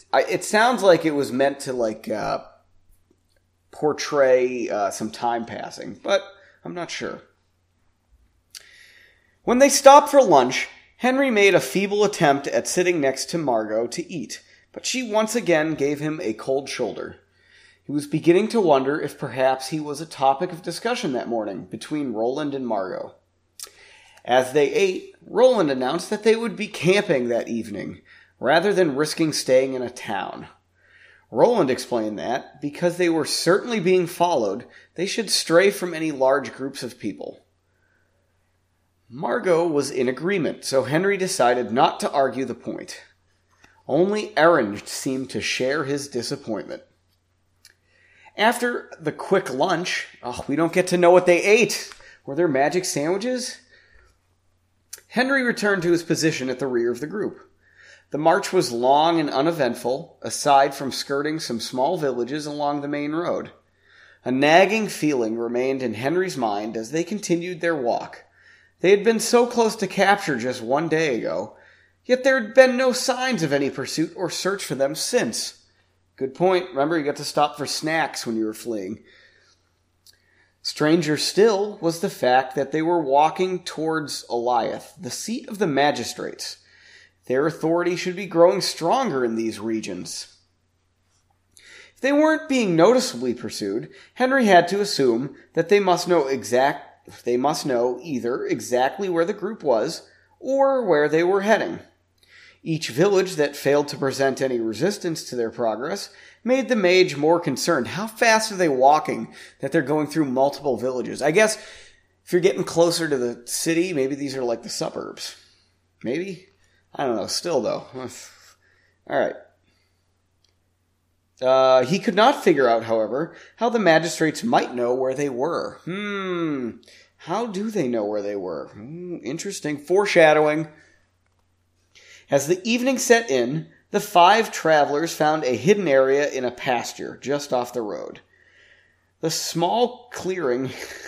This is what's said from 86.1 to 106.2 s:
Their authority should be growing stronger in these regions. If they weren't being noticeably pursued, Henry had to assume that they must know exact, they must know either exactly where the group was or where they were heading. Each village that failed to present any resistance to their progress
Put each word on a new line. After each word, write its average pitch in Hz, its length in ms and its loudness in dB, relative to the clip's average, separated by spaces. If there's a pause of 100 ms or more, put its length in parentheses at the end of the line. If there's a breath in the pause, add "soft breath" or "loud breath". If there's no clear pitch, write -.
Their 135 220 0
authority 170 480 -2
should 180 200 -6
be 196 120 -8
growing 170 340 6
stronger 170 640 0
in 113 100 -2
these 113 240 -4
regions. 101 800 -8 (1600 loud breath)
If - 60 -20
they 269 100 2
weren't 302 360 2
being 226 280 2
noticeably 165 580 4
pursued, 107 560 -6 (260 loud breath)
Henry 262 300 2
had 180 220 8
to 202 140 -2
assume 139 540 0 (180 loud breath)
that 165 160 0
they 202 100 6
must 175 280 2
know 165 200 2
exact, 127 960 -2
they 123 140 0
must 143 280 -2
know 123 380 0
either 135 420 -4
exactly 127 640 -2
where 170 160 0
the 202 80 -4
group 208 300 -10
was 131 440 -2 (320 soft breath)
or 269 460 0
where 151 240 4
they 160 140 2
were 190 180 2
heading. 180 380 0 (840 soft breath)
Each 156 260 -4
village 180 460 2
that 147 200 0
failed 143 320 2
to 139 100 -12
present 135 420 -2
any 127 200 0
resistance 156 640 -4
to - 120 -12
their 117 140 -2
progress 120 640 -6 (320 loud breath)